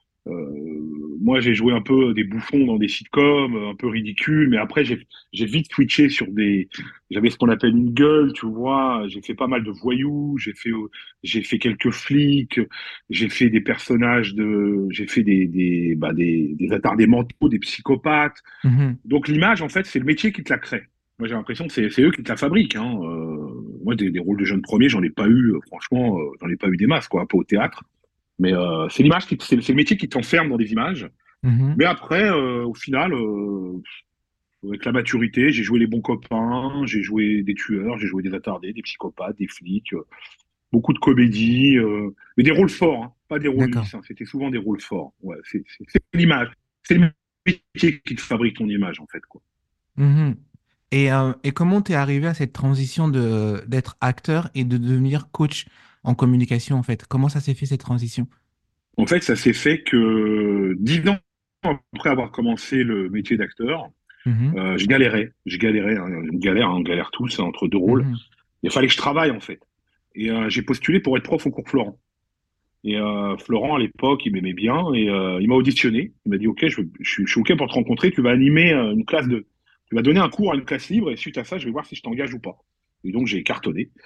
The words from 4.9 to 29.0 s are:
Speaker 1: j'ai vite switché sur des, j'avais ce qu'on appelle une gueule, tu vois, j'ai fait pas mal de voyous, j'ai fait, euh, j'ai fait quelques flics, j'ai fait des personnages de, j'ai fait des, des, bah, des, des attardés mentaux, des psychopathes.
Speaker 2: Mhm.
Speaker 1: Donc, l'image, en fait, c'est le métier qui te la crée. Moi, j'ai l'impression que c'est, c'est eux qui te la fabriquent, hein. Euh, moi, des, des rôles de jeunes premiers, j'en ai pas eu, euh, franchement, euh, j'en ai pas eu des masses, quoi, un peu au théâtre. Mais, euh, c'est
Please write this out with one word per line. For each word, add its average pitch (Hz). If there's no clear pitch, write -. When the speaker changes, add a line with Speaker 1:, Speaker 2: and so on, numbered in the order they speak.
Speaker 1:
j'ai 107
vite 151
switché 139
sur 120
des, 101
j'avais 104
ce -
qu'on 123
appelle 113
une 120
gueule, 147
tu -
vois, 123
j'ai 98
fait -
pas 131
mal 123
de 107
voyous, 139
j'ai 107
fait, -
euh, 110
j'ai 110
fait -
quelques 120
flics, 139
j'ai 110
fait 117
des 107
personnages 120
de, 104
j'ai 101
fait 120
des, 95
des, 87
bah, 78
des, 82
des 90
attardés 107
mentaux, 120
des 110
psychopathes. 147
Speaker 2:
Mhm. 131
Speaker 1:
Donc, 135
l'image, 160
en 147
fait, 190
c'est -
le 127
métier 156
qui 160
te -
la 120
crée. -
Moi, 113
j'ai 117
l'impression 123
que -
c'est, 107
c'est 123
eux 165
qui 127
te -
la 110
fabriquent, 160
hein. 113
Euh, 80
moi, 117
des, 101
des 85
rôles 98
de 98
jeunes 98
premiers, 120
j'en 107
ai 80
pas 101
eu, 117
euh, 76
franchement, 123
euh, 73
j'en -
ai 87
pas 104
eu 90
des 104
masses, 151
quoi, 87
un 90
peu -
au 85
théâtre. 107
Mais, 92
euh, 90
c'est -